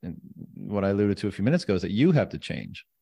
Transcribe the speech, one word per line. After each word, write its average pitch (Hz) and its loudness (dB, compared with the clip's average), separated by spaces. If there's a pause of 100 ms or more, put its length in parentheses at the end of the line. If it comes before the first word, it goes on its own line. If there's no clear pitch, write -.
and 87 -10 (360)
what 98 -4
I 98 4
alluded 101 2
to 107 -4
a 98 -2
few 98 -4
minutes 160 2
ago, 101 0
is 90 0
that 87 -4
you 131 4
have 123 4
to - -10
change, - -10 (160)